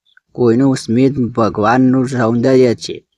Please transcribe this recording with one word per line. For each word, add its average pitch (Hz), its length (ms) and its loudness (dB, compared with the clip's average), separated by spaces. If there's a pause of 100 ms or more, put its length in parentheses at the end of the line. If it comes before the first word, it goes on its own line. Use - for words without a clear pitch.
(320)
કોઈનું 127 460 0
સ્મિત 131 420 0
ભગવાનનું 120 880 0
સૌંદર્ય 123 680 0
છે, - 320 -14 (100)